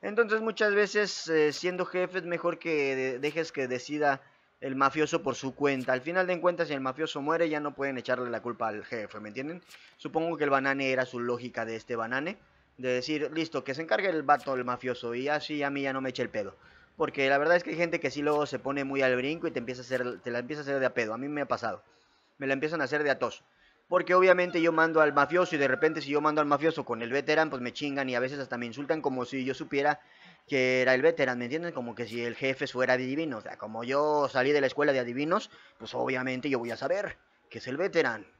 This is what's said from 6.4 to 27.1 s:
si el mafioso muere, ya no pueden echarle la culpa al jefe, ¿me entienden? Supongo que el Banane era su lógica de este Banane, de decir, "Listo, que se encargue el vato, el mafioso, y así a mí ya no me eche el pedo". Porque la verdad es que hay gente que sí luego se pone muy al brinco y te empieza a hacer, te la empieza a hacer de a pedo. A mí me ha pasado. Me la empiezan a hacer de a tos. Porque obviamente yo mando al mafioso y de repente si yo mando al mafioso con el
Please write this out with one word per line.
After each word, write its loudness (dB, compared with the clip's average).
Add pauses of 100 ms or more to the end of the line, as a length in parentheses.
si -2
el -2
mafioso -4
muere, 2
ya 0
no -6
pueden -2
echarle -2
la -4
culpa -2
al -8
jefe, -8
¿me -12
entienden? -8 (360)
Supongo -4
que 0
el 2
Banane 2
era 2
su -8
lógica -4
de -6
este -8
Banane, -4 (400)
de -4
decir, -2
"Listo, -4
que -4
se -6
encargue 0
el 0
vato, 2
el -2
mafioso, -4
y -4
así -2
a 0
mí -4
ya -2
no -2
me -4
eche -6
el -2
pedo". -6 (400)
Porque 0
la 6
verdad 6
es 4
que -6
hay -4
gente 0
que -2
sí -4
luego 2
se -6
pone -4
muy -2
al 4
brinco -2
y -4
te -4
empieza -8
a -14
hacer, -4
te -8
la -2
empieza -8
a -10
hacer -2
de 2
a 2
pedo. -2
A -6
mí -6
me -4
ha -4
pasado. -4 (540)
Me -8
la 2
empiezan -2
a 2
hacer 0
de 2
a 2
tos. -4 (440)
Porque 2
obviamente 6
yo 4
mando 4
al 6
mafioso 4
y 0
de 4
repente 2
si -6
yo 2
mando 2
al 4
mafioso 2
con -6
el -6